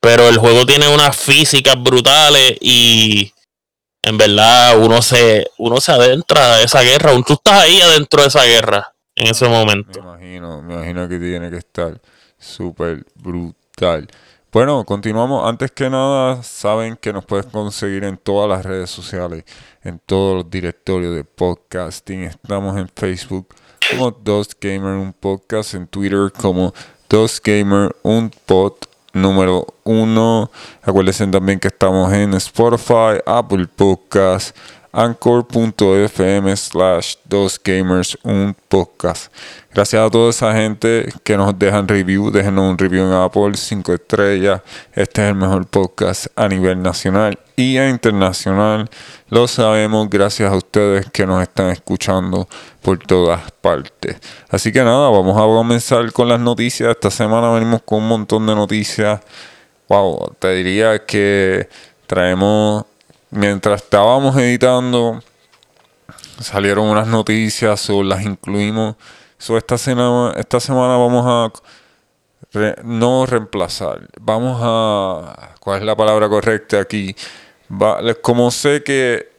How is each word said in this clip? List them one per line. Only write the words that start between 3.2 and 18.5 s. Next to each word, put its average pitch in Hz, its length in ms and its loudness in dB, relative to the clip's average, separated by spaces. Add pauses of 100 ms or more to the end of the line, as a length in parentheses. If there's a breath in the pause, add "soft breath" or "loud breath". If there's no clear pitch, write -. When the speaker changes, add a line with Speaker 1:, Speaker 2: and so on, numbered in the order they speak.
Speaker 1:
en 110 140 -2
verdad 110 600 6
uno 113 240 6
se, 113 560 4
uno 117 220 0
se 170 120 0
adentra 127 640 4
a 113 80 4
esa 127 200 4
guerra. 135 300 4 (140)
Tú 151 80 2
estás 190 300 4
ahí 180 180 6
adentro 156 400 4
de 139 60 4
esa 131 160 4
guerra 110 500 2 (200)
en 113 120 0
ese 113 200 0
Speaker 2:
Me 120 40 4
Speaker 1:
momento. 104 480 0
Speaker 2:
imagino, 87 640 -16
me 85 120 -14
imagino 87 340 -8
que 87 100 -6
tiene 87 320 -8
que 87 80 -12
estar 85 420 -10 (380)
súper 85 680 -10 (120)
brutal. 87 920 -6 (420 soft breath)
Bueno, 127 360 0
continuamos. 110 600 -4
Antes 117 260 -6
que 131 180 -4
nada, 131 520 -2
saben 113 540 -4
que - 160 -8
nos 98 140 -10
puedes 98 180 -4
conseguir 101 600 -8
en 98 120 -8
todas 101 320 -2
las 95 160 -4